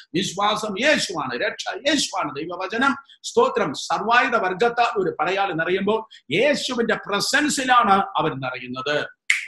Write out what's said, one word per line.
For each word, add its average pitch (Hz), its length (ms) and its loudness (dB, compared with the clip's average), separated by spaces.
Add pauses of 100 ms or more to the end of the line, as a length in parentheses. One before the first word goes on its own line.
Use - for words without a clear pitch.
(140)
വിശ്വാസം, 202 680 -2
യേശുവാണ് 160 580 0
രക്ഷ, - 260 -4 (220)
യേശുവാണ് 180 480 -2
ദൈവവചനം. 185 600 -2 (280)
സ്തോത്രം. 220 500 0
സർവായുധ 233 600 0
വർഗത്താൽ 220 640 2
ഒരു 180 200 -2
പടയാളി 190 340 0
നിറയുമ്പോൾ 196 520 0 (260)
യേശുവിന്റെ 233 640 2
പ്രസൻസിലാണ് 233 1080 2 (140)
അവൻ 156 140 0
നിറയുന്നത്. 131 760 -4 (420)